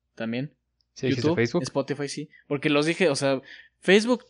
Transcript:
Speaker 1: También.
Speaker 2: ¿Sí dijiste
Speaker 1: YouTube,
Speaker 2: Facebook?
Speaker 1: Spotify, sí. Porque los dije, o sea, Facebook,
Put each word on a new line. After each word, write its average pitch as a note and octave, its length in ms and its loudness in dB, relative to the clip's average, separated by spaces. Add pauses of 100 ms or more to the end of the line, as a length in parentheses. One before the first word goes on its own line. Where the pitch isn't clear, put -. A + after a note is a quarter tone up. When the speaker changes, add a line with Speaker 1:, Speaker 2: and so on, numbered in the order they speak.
(160)
Speaker 1:
También. A#2 360 -6 (420)
Speaker 2:
¿Sí - 140 -6
dijiste B2+ 200 0
Speaker 1:
YouTube, E3 100 2
Speaker 2:
Facebook? A#2+ 260 0
Speaker 1:
Spotify, C#3 460 -4
sí. D3 200 -10 (180)
Porque D3 220 -2
los D3 160 2
dije, E3+ 240 2
o C#3 60 0
sea, C3+ 260 0 (380)
Facebook, A3 500 2